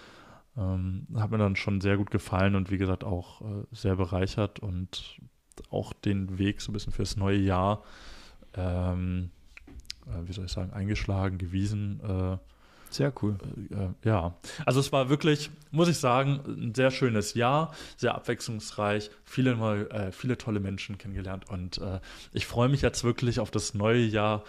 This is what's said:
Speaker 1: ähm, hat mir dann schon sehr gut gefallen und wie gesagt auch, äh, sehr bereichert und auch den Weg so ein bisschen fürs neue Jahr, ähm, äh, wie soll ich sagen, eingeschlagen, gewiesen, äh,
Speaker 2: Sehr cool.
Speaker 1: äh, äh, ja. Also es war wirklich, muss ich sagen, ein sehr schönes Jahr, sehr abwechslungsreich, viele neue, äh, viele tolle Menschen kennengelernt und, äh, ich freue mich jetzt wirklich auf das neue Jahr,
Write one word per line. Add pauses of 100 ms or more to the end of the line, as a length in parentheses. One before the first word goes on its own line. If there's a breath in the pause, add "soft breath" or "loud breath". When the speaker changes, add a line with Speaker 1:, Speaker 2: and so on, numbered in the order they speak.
(560 loud breath)
Speaker 1:
ähm,
hat
mir
dann
schon
sehr
gut
gefallen
und
wie
gesagt
auch,
äh,
sehr
bereichert
und (500)
auch
den
Weg
so
ein
bisschen
fürs
neue
Jahr, (720 loud breath)
ähm, (760)
äh,
wie
soll
ich
sagen,
eingeschlagen,
gewiesen,
äh, (540 soft breath)
Speaker 2:
Sehr (100)
cool. (340)
Speaker 1:
äh,
äh, (160)
ja. (320 loud breath)
Also
es
war
wirklich, (200)
muss
ich
sagen,
ein
sehr
schönes
Jahr, (240 loud breath)
sehr
abwechslungsreich, (140 soft breath)
viele
neue,
äh,
viele
tolle
Menschen
kennengelernt
und,
äh, (320 loud breath)
ich
freue
mich
jetzt
wirklich
auf
das
neue
Jahr,